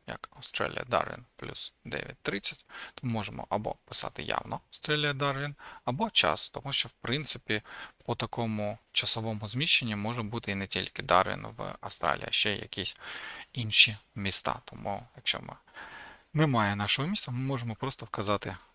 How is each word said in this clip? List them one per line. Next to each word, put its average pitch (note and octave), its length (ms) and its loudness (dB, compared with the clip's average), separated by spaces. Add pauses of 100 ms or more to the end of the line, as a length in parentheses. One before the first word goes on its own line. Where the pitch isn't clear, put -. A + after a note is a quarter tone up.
як - 220 -10 (100)
Australia - 460 -2
Darwin - 380 0 (120)
плюс - 380 -8 (120)
дев'ять - 360 -8
тридцять, - 440 0 (280)
то - 140 -8
можемо A2 420 -4
або G#2+ 260 -2 (100)
писати - 380 -2
явно - 380 -2 (100)
Australia D3 420 -2
Darwin, C#3 420 -4 (300)
або G3 240 -2
час, - 400 4
тому - 240 -4
що, - 160 6
в - 20 -18
принципі, A#2+ 720 0 (420)
по A#2+ 120 -2
такому G#2+ 640 -2 (140)
часовому A2 560 4
зміщенню A#2+ 500 2
може A2+ 260 -4
бути A2 280 -4
і G2 40 -2
не G2 120 -4
тільки - 360 -4
Дарвін F#2+ 440 4
в - 340 -10
Австралії, - 460 0
а - 40 -10
ще G#2 240 2
й - 40 -6
якісь - 380 -2 (560)
інші A2 440 6 (180)
міста. - 500 0
Тому, G2+ 500 -8
якщо - 240 0
ми, - 160 -14 (800)
немає A#2+ 420 4
нашого G#2 320 2
міста, G3+ 240 0
ми B2 80 -4
можемо A#2+ 360 -2
просто B2+ 300 -4
вказати G2+ 500 0 (200)